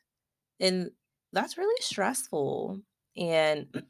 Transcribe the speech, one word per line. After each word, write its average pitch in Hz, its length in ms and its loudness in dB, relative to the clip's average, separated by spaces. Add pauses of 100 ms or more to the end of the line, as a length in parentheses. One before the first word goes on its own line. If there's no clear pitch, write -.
(600)
And 185 320 2 (420)
that's 254 240 -2
really 440 240 0
stressful. 170 960 -2 (380)
And 156 720 2